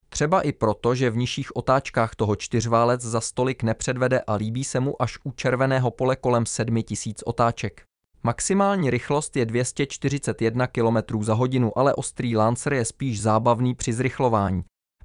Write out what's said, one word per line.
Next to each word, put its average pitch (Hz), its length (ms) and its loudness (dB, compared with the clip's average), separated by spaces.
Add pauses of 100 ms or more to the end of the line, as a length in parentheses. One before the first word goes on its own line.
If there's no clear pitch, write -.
Třeba 165 320 0
i 147 100 0
proto, 117 440 0
že 127 140 2
v 110 80 -2
nižších - 380 -4
otáčkách 127 600 0
toho 104 200 0
čtyřválec 117 680 0
za 117 200 -4
stolik 127 420 -4
nepředvede 123 640 0
a 110 60 0
líbí 110 300 -2
se - 160 -4
mu 135 220 -2
až - 220 -4
u 139 80 -8
červeného 127 600 0
pole 131 240 0
kolem 120 300 2
sedmi 113 380 -2
tisíc - 420 -8
otáček. 117 560 -2 (420)
Maximální 196 680 2
rychlost 143 480 -2
je 123 80 2
dvě 120 200 0
stě - 200 -2
čtyřicet 139 560 -4
jedna 113 260 0
kilometrů 113 560 0
za 107 100 2
hodinu, 123 440 0
ale 131 160 4
ostrý 123 440 -4
Lancer 117 360 2
je 123 120 0
spíš 117 360 -6
zábavný 117 540 2
při 123 180 -4
zrychlování. 110 680 0 (420)